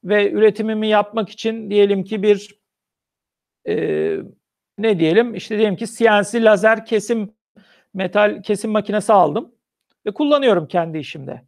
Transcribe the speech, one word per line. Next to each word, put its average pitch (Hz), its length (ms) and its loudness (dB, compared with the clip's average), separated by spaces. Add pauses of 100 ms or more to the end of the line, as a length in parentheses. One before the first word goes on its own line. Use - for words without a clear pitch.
ve 202 280 0
üretimimi 214 560 0
yapmak 208 420 0
için 220 400 -8
diyelim 202 340 2
ki 196 200 -6
bir, 208 320 0 (1120)
e, 170 80 -2 (1000)
ne 208 220 0
diyelim, 202 360 2
işte 202 220 -8
diyelim 208 180 0
ki 226 120 -8
C - 240 -4
N 208 120 4
C 233 200 -2
lazer 220 420 4
kesim, 214 480 -4 (600)
metal 202 480 0
kesim 214 300 -4
makinesi 214 420 0
aldım 180 420 2 (500)
ve 208 60 -2
kullanıyorum 269 560 0
kendi 165 300 -4
işimde. 135 500 -12